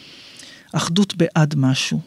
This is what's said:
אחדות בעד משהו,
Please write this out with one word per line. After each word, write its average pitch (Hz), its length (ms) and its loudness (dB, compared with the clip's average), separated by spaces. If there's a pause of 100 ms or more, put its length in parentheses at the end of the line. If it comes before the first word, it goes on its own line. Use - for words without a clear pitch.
(720)
אחדות 185 420 0
בעד 156 420 2
משהו, 131 500 0